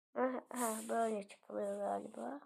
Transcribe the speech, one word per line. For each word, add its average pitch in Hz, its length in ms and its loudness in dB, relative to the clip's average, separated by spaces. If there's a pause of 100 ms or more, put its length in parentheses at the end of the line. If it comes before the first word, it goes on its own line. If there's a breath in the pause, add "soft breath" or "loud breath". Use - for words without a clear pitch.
(140)
Ha, 254 160 4 (180)
ha, 233 260 0 (140)
böyle 220 400 2
çıkılıyor 202 500 -4
galiba. 214 680 -2